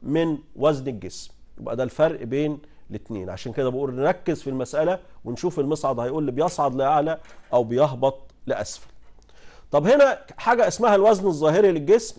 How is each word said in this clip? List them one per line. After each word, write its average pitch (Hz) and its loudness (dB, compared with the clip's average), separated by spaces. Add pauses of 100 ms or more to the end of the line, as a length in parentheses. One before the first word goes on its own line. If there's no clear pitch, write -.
من 160 0 (180)
وزن 135 0
الجسم، 98 -12 (280)
يبقى 117 -8
ده 127 -2
الفرق 151 0
بين 143 -4 (300)
الاثنين. 101 -10
عشان 92 -10
كده 131 -2
بقول 131 -4
نركز 156 -2
في - -10
المساله 143 -2 (260)
ونشوف 151 -4
المصعد 139 -2
هيقول 135 -4
لي 139 -2
بيصعد 143 -2
لاعلى 147 0 (340)
او 123 4
بيهبط 135 0 (280)
لاسفل. - -6 (840)
طب 147 2
هنا 277 6 (180)
حاجه 233 2
اسمها 214 2
الوزن 196 4
الظاهري 165 4
للجسم. 175 2